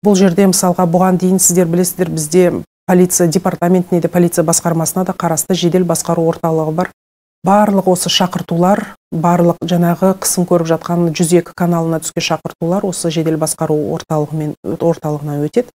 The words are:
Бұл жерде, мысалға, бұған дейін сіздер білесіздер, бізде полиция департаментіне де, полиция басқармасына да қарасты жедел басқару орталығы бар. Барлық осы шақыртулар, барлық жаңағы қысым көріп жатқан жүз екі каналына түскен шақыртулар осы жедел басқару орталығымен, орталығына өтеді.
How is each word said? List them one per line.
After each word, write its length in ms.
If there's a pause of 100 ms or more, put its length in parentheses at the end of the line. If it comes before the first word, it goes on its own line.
Бұл 100
жерде, 300
мысалға, 400
бұған 320
дейін 240
сіздер 260
білесіздер, 420
бізде 420 (340)
полиция 420
департаментіне 720
де, 80
полиция 380
басқармасына 580
да 100
қарасты 440
жедел 260
басқару 460
орталығы 420
бар. 200 (520)
Барлық 460
осы 200
шақыртулар, 760 (280)
барлық 520
жаңағы 580
қысым 240
көріп 240
жатқан 440
жүз 280
екі 140
каналына 440
түскен 300
шақыртулар 560
осы 240
жедел 280
басқару 380 (220)
орталығымен, 560 (240)
орталығына 680
өтеді. 220 (120)